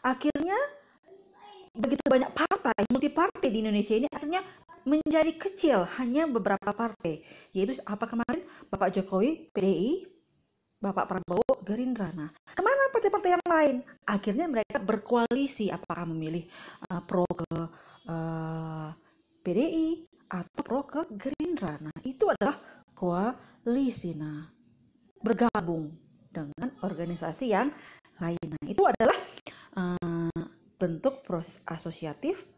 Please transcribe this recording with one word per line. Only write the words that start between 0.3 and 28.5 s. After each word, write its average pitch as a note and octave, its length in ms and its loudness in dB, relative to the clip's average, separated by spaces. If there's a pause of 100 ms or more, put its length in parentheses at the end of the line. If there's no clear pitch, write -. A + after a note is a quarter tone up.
begitu B3+ 320 0
banyak C4 320 4
partai, C4 560 0
multi C4+ 160 2
partai D#4+ 400 0
di G#3+ 160 0
Indonesia G#3 320 2
ini B3 160 2
akhirnya E4+ 320 -4 (400)
menjadi D#4 560 4
kecil, D4 560 2
hanya C4 320 0
beberapa G#3 480 0
partai. G3+ 480 -4 (320)
Yaitu G#3 320 0
apa G#3 160 -4
kemarin? A#3 400 -2 (240)
Bapak G3 240 2
Jokowi, G3 560 0
P - 80 -8
D F#3+ 100 2
I, G3 260 2 (840)
Bapak G3 300 -2
Prabowo, F#3 560 0
Gerindra. G#3+ 480 -2
Nah, D#3 160 -8 (240)
kemana C5+ 400 4
partai-partai G4 400 2
yang F4 160 2
lain? D4+ 280 6 (280)
Akhirnya G#3 400 0
mereka A#3+ 320 -2
berkoalisi, A3+ 960 0
apakah E3+ 320 -6
memilih, D#3+ 400 -4 (480)
eh, F3 160 -4
pro F3+ 160 4
ke, E3+ 240 -4 (640)
eh, D#3+ 760 -6 (520)
P - 60 -8 (100)
D A3+ 80 6
I D#4+ 240 2 (400)
atau - 320 -8
pro C4+ 240 -2
ke - 320 -6
Gerindra. C4+ 640 -4
Nah, D#3 240 -10
itu C4 240 2
adalah C#4 320 2 (320)
koalisi. A3+ 1200 -2
Nah, D3+ 320 -8 (800)
bergabung F#3+ 640 2 (400)
dengan D#3+ 400 -8 (160)
organisasi E3+ 640 -4
yang A3+ 240 2 (480)
lain. E3+ 320 -4